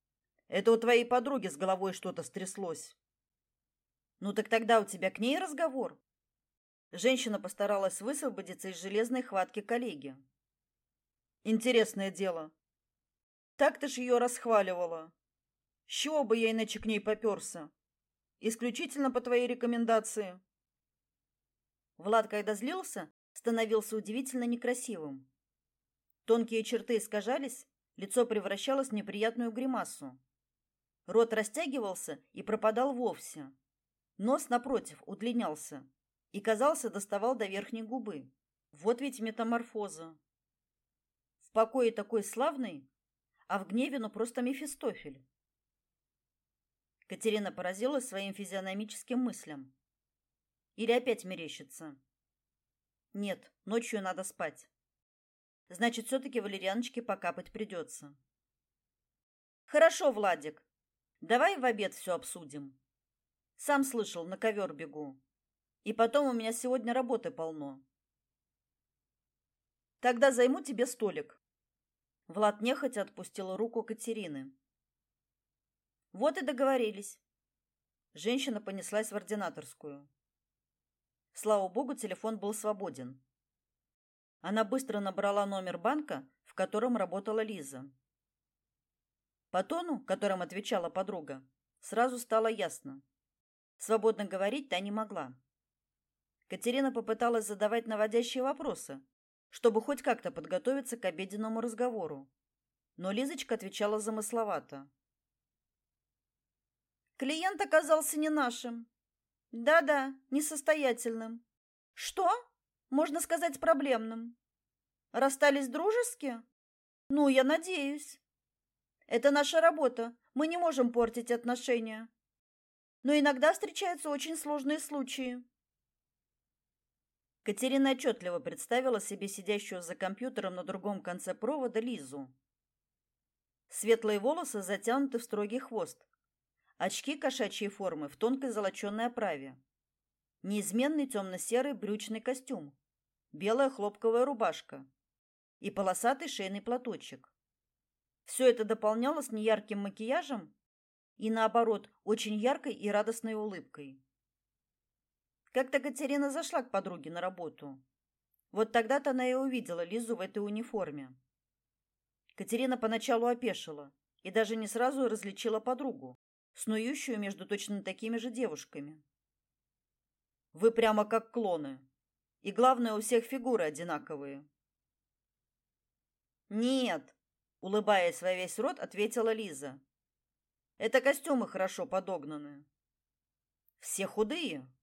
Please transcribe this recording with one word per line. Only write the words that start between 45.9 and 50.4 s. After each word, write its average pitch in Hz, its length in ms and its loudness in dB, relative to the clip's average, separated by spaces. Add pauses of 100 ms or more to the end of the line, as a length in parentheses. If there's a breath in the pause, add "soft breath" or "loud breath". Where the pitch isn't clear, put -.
Катерина 208 440 0
поразилась 226 560 -2
своим 196 280 -6
физиономическим 196 840 -4
мыслям. 151 540 -6 (1000)